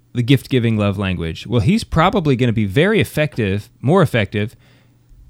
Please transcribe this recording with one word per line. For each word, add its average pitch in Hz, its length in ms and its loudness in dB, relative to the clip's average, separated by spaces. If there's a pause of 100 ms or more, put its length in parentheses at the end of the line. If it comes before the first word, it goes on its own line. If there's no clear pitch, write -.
(140)
the 123 100 -4
gift-giving 117 540 0
love 101 220 0
language. 85 480 -6
Well, 117 140 0
he's 180 220 2
probably 156 520 0
gonna 123 180 0
be 107 120 0
very 170 340 2
effective, 107 680 -2 (120)
more 180 220 2
effective 107 520 -2 (760)